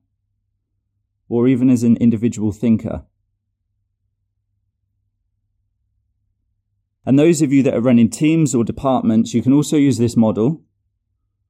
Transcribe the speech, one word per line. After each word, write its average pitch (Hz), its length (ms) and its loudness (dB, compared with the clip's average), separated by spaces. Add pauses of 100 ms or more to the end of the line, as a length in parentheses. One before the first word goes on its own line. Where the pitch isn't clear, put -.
(1300)
or 117 180 0
even 131 220 2
as 120 140 0
an 117 140 2
individual 110 540 -2
thinker. 113 540 -4 (4000)
And 127 120 2
those 156 240 2
of 139 120 0
you 135 100 2
that 127 100 0
are 117 80 -2
running 117 280 2
teams 156 440 0
or 117 100 0
departments, 113 680 -2
you 117 80 0
can 135 120 0
also 147 240 0
use 139 200 2
this 113 200 -2
model. 110 460 0 (880)